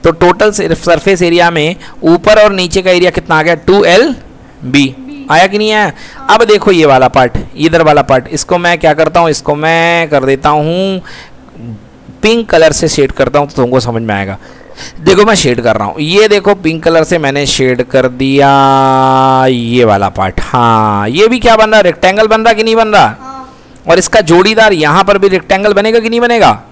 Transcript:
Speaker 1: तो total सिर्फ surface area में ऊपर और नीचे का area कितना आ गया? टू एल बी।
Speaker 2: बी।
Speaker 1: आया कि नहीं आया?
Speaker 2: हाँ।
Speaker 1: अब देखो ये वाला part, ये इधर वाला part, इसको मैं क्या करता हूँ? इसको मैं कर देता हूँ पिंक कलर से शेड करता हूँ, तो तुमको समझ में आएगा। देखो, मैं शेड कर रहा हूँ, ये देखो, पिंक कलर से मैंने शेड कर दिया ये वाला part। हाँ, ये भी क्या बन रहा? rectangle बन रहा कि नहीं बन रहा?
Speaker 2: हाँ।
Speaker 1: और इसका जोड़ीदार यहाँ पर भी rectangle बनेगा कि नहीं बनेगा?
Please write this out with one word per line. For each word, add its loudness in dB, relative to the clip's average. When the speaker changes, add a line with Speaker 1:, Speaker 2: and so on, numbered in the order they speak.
Speaker 1:
तो 4
total 0
सिर्फ -4
surface 0
area 2
में -2
ऊपर 4
और 2
नीचे -4
का -2
area 2
कितना -2
आ 0
गया? 0
टू 0
एल 2
बी। 0
Speaker 2:
बी। -18
Speaker 1:
आया 2
कि -4
नहीं -2
आया? 0
Speaker 2:
हाँ। -12
Speaker 1:
अब 2
देखो 2
ये 2
वाला 4
part, 0
ये -4
इधर 2
वाला 4
part, -2
इसको -4
मैं -2
क्या 2
करता 0
हूँ? 0
इसको -4
मैं -2
कर 0
देता -2
हूँ -2
पिंक -2
कलर 4
से -2
शेड -2
करता -2
हूँ, -2
तो -4
तुमको 0
समझ -6
में -4
आएगा। -8
देखो, 2
मैं 2
शेड 0
कर 0
रहा -4
हूँ, -8
ये 2
देखो, 0
पिंक -4
कलर 2
से -2
मैंने -2
शेड -2
कर -2
दिया 0
ये 0
वाला 0
part। -4
हाँ, 0
ये 0
भी 0
क्या 2
बन 2
रहा? 4
rectangle 0
बन 0
रहा 2
कि -2
नहीं 0
बन 0
रहा? 2
Speaker 2:
हाँ। -18
Speaker 1:
और 2
इसका 0
जोड़ीदार 2
यहाँ 0
पर 0
भी 2
rectangle -2
बनेगा 0
कि -2
नहीं -2
बनेगा? 0